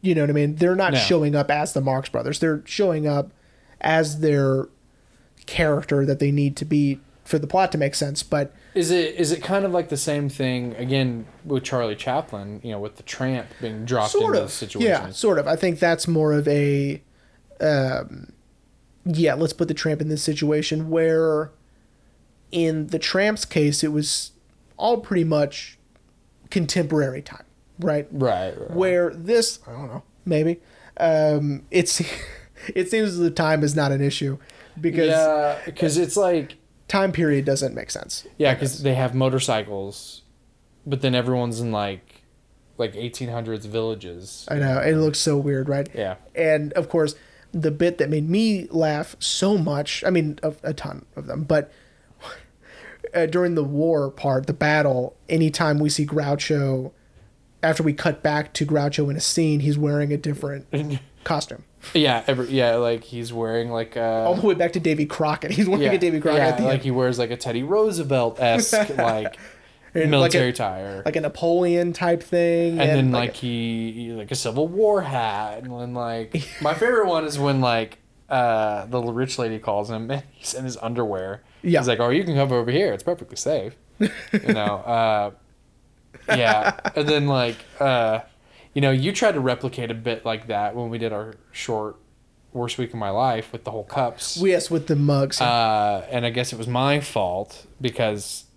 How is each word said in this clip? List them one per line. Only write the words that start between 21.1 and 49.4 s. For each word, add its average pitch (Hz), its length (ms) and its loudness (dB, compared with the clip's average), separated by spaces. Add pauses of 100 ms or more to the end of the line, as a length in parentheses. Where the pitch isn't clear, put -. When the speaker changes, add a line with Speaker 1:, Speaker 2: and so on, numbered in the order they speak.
Speaker 1:
in 160 360 0
the 160 120 -2
tramp's 208 460 0
case, 147 380 2
it 151 80 0
was - 400 -2 (460)
all 233 220 2
pretty 185 240 0
much 151 560 0 (720)
contemporary 147 720 0
time, - 220 -20 (340)
right? 147 320 -2
Speaker 2:
Right, 104 480 0
right. - 120 -10
Speaker 1:
Where 180 420 2
this, 220 540 0
I 117 40 -16
don't 131 160 -12
know, 123 160 -12 (220)
maybe, 165 340 2 (380)
um, 151 760 2
it's, 175 300 2 (360)
<laughs> - 380 -12
it 185 160 0
seems 214 260 0
the 170 140 2
time 156 320 2
is 143 120 0
not 143 160 2
an 139 100 0
issue 139 360 -2 (420)
because 165 300 2
Speaker 2:
Yeah, 156 480 4 (180)
'cause 156 220 2
it's 170 200 0
like 175 400 2 (300)
Speaker 1:
time 196 240 2
period 147 340 2
doesn't 135 280 0
make - 160 -10
sense. - 380 -10 (100)
Speaker 2:
Yeah, 147 140 4
Speaker 1:
I - 40 4
Speaker 2:
'cause 131 180 -2
Speaker 1:
guess. - 80 -10
Speaker 2:
they 139 120 2
have 127 220 0
motorcycles, 110 1080 -2 (640)
but 139 160 -4
then 131 140 2
everyone's 120 440 0
in, 120 120 -4
like, 101 500 -6 (560)
like, 110 180 -4
eighteen 120 340 -8
hundreds 113 360 -6
villages. 104 840 -8
Speaker 1:
I 147 100 -2
know. 135 200 2
It 156 160 2
looks 156 220 2
so 151 200 2
weird, 139 300 0
right? 139 280 -2
Speaker 2:
Yeah. 95 200 -4 (200)
Speaker 1:
And, 151 380 2
of 165 160 0
course, 156 260 2 (360)
the 160 200 0
bit 175 260 0
that 143 120 0
made 151 200 0
me 202 400 2
laugh 156 500 0
so - 380 0